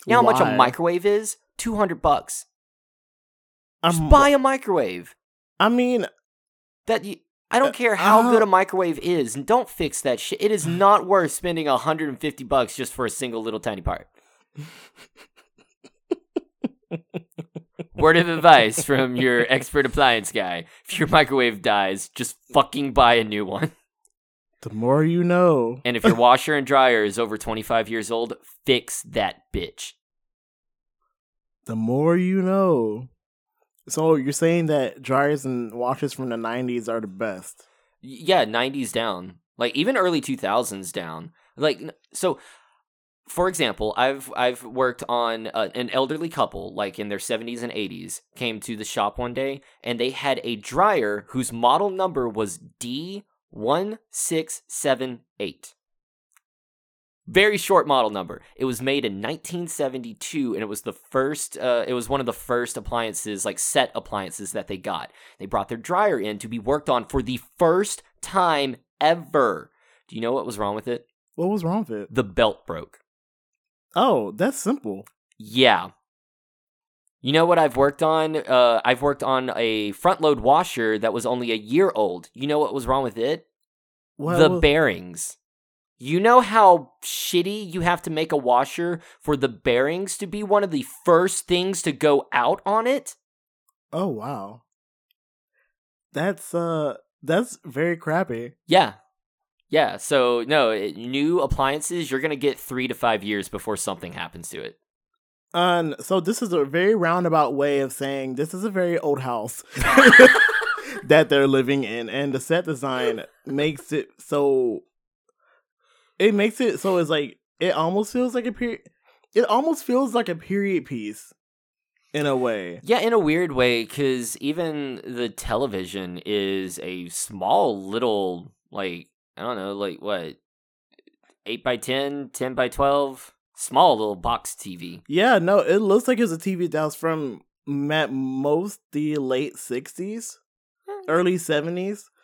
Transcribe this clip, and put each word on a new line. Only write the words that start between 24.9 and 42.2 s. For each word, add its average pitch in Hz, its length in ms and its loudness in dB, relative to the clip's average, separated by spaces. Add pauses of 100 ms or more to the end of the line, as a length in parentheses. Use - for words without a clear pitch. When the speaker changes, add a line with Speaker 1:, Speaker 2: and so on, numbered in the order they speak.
Speaker 2:
you 170 180 2
know. 160 640 2
Speaker 1:
And 120 120 -2
if 113 80 -2
your 220 100 6
washer 123 420 4
and 135 100 -2
dryer 131 380 6
is 101 140 -2
over 110 180 -2
twenty-five 110 540 -2
years 113 200 -6
old, 117 240 -2 (300)
fix - 380 0
that - 400 -4 (100)
bitch. - 400 -8 (1700)
Speaker 2:
The 113 100 -8
more 131 400 2
you 185 240 0
know. 151 680 0 (800)
So 160 260 2
you're 139 180 0
saying 165 340 2
that 139 360 -2
dryers 139 420 2
and 120 300 -6
washers 127 400 -4
from 127 160 -8
the 117 60 -4
nineties 120 520 -4
are 113 120 -2
the 110 60 -8
best? 95 600 -10 (360)
Speaker 1:
Y-, 131 200 -18
yeah, 160 220 4
nineties 123 480 -2
down. 95 420 -4 (240)
Like, 120 180 -2
even 220 200 0
early 180 260 0
two 135 140 -6
thousands 98 540 -4
down. 82 420 -12 (240)
Like, 143 260 -2
n-, - 100 -14 (220)
so, 180 240 -2 (880)